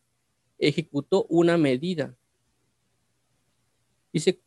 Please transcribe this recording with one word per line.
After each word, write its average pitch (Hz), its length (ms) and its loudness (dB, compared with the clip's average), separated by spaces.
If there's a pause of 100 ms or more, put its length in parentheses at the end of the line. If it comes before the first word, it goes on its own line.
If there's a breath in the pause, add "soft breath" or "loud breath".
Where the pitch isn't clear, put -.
(600)
Ejecutó 151 680 -2
una 170 280 2
medida. 143 600 -2 (2000)
Dice, 180 340 0